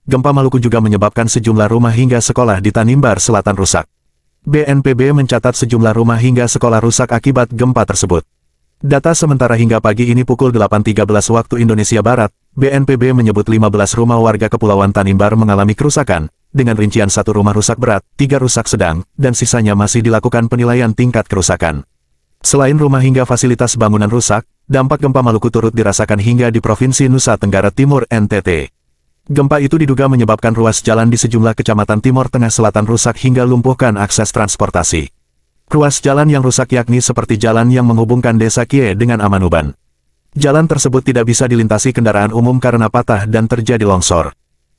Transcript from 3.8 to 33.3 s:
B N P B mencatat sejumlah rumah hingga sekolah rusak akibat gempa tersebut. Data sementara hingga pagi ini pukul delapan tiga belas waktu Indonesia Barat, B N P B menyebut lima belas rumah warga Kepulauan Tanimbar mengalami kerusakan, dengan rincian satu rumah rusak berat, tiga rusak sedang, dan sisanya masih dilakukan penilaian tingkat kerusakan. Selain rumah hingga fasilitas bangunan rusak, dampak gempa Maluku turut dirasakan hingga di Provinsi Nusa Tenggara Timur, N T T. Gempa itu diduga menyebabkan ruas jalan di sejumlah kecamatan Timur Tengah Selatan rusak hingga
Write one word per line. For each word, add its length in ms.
B 240
N 160
P 160
B 160
mencatat 400
sejumlah 400
rumah 240
hingga 320
sekolah 320
rusak 320
akibat 400
gempa 320
tersebut. 400
Data 320
sementara 400
hingga 240
pagi 320
ini 160
pukul 240
delapan 320
tiga 240
belas 240
waktu 320
Indonesia 400
Barat, 320
B 160
N 160
P 80
B 160
menyebut 400
lima 160
belas 240
rumah 240
warga 320
Kepulauan 400
Tanimbar 480
mengalami 400
kerusakan, 560
dengan 240
rincian 400
satu 240
rumah 160
rusak 240
berat, 240
tiga 240
rusak 240
sedang, 480
dan 240
sisanya 400
masih 240
dilakukan 480
penilaian 400
tingkat 400
kerusakan. 560
Selain 320
rumah 240
hingga 240
fasilitas 480
bangunan 320
rusak, 400
dampak 320
gempa 240
Maluku 240
turut 240
dirasakan 480
hingga 320
di 80
Provinsi 480
Nusa 320
Tenggara 320
Timur, 320
N 240
T 80
T. 320
Gempa 320
itu 240
diduga 240
menyebabkan 480
ruas 320
jalan 240
di 80
sejumlah 400
kecamatan 480
Timur 240
Tengah 240
Selatan 320
rusak 320
hingga 320